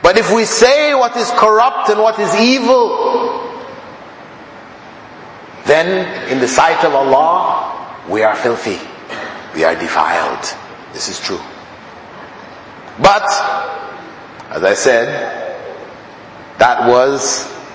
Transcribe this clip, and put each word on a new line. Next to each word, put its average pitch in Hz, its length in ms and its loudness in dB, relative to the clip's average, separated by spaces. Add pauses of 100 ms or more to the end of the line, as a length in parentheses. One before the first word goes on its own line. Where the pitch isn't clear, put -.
But 185 140 6
if 190 120 2
we 226 140 4
say 285 500 4
what 247 220 2
is 233 160 -2
corrupt 220 580 4
and 214 120 2
what 220 180 2
is 180 160 0
evil, 247 1040 2 (2250)
then 175 680 0
in 131 100 0
the 127 100 2
sight 160 340 2
of 156 100 2
Allah, 139 760 2 (400)
we 104 120 0
are 107 140 4
filthy. 110 420 -4 (760)
We 80 80 0
are 82 120 2
defiled. 80 800 -2 (380)
This - 160 -10
is 95 140 -10
true. 92 180 -8 (1600)
But, 196 240 4 (1300)
as 78 120 -6
I 95 120 4
said, 117 340 2 (1500)
that 120 320 4
was 131 600 2 (240)